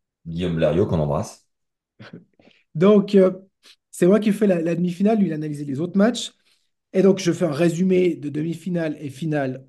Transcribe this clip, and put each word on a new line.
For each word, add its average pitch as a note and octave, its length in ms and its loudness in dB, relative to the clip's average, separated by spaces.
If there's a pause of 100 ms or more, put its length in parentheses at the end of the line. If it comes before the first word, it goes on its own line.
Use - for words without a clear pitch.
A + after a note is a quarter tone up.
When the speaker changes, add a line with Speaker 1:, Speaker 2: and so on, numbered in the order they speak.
(260)
Speaker 1:
Guillaume E2+ 300 -4
Blériot, D#2+ 320 2
qu'on F2 120 0
embrasse. D2+ 480 -4 (520)
Speaker 2:
<laughs> - 760 -20
Donc, G3 400 4
euh, F#3 160 6 (600)
c'est - 160 0
moi G#3 120 6
qui G#3+ 120 0
fais G3+ 160 0
la, F3 140 2
la E3 140 -2
demi-finale, F3+ 440 0
lui, F#3 80 2
il D#3 40 -4
a D#3 40 -6
analysé D3+ 300 -8
les C#3 140 -8
autres F3 180 -4
matchs. G3 360 0 (580)
Et F#3 100 0
donc, F#3+ 180 4
je F3 120 0
fais E3+ 140 -2
un C#3 60 0
résumé F3 640 0
de C#3 140 -10
demi-finale E3 680 -6
et D3 100 -10
finale C3+ 600 -6